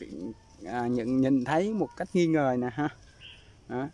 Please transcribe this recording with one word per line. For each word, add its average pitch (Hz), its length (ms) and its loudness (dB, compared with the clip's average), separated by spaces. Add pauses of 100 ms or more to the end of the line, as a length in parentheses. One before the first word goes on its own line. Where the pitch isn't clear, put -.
(640)
à, 120 220 -4
nhận, 123 340 2
nhìn 131 240 4
thấy 170 280 0
một 175 240 0
cách 185 160 -6
nghi 175 140 4
ngờ 143 320 4
nè 123 140 -2
ha. 147 160 -2 (800)
Đó, 127 260 -6